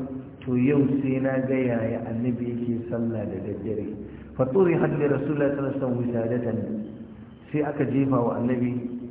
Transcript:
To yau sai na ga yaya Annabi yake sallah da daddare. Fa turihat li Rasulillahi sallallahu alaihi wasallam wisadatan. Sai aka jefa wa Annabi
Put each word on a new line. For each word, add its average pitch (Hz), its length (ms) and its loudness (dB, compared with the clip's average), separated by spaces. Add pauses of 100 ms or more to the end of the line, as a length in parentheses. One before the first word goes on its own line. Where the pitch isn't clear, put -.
(460)
To 123 100 0
yau 139 300 6 (160)
sai 131 180 2
na 135 200 2
ga 131 160 2
yaya 117 520 2
Annabi 120 460 -2
yake 117 360 -2
sallah 113 360 -2
da 95 160 -6
daddare. 101 460 -4 (480)
Fa 131 100 2
turihat 165 520 4
li 147 100 2
Rasulillahi 139 480 2
sallallahu 135 200 -2
alaihi 139 40 -4
wasallam 123 180 0
wisadatan. 117 600 0 (960)
Sai 151 120 2
aka 147 220 0
jefa 135 320 2
wa 117 200 2
Annabi 120 520 0 (220)